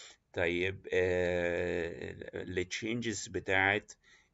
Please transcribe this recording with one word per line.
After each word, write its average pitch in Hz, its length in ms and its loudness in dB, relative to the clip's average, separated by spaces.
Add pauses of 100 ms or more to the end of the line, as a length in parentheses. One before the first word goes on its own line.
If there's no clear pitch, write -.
(340)
طيب، 92 600 0
آه، 90 1200 2 (280)
التشينجز 107 840 -4
بتاعت 95 640 2 (420)